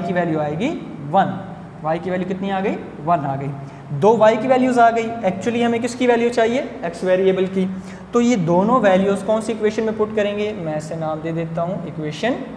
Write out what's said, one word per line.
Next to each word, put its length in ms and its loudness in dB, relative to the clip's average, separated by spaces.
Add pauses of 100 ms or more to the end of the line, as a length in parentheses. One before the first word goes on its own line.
की 60 -4
वैल्यू 280 0
आएगी 280 -2 (420)
वन। 240 2 (520)
y 120 -2
की 120 -6
वैल्यू 180 -2
कितनी 220 -4
आ 100 -2
गई, 160 -2 (280)
वन 220 2
आ 100 -2
गई। 640 -8
दो 200 6
y 220 6
की 60 -2
वैल्यूज़ 320 4
आ 100 8
गई, 180 -2 (220)
actually 320 -2
हमें 200 2
किसकी 240 -2
वैल्यू 240 4
चाहिए, 340 2 (220)
x 180 -6
वेरिएबल 440 4
की। 200 0 (440)
तो 80 4
ये 160 4 (100)
दोनों 360 4
वैल्यूज़ 440 4
कौन 140 0
सी 120 -4
इक्वेशन 300 0
में 160 -2
पुट 180 -2
करेंगे, 380 -2
मैं 240 -4
इसे 180 -8
नाम 260 -4
दे 120 -6
देता 280 -4
हूँ 260 -4
इक्वेशन 540 -4 (140)